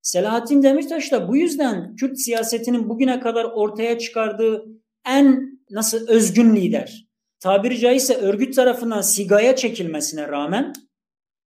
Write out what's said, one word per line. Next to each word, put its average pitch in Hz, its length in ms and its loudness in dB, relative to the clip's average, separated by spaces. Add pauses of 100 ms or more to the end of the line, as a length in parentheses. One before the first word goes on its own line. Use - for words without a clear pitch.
Selahattin 233 600 0
Demirtaş 285 480 0
da 208 160 0
bu 240 100 0
yüzden 277 580 -2
Kürt 262 240 -6
siyasetinin 233 680 -2
bugüne 254 300 0
kadar 233 240 -2
ortaya 220 540 -4
çıkardığı 220 680 -4 (420)
en 269 500 4 (120)
nasıl 220 380 -4
özgün 220 480 6
lider. - 520 -4 (320)
Tabiri 196 400 0
caizse 247 360 2
örgüt 208 400 -2
tarafından 247 460 0
sigaya 202 540 2
çekilmesine 156 720 -6
rağmen 156 460 -4 (720)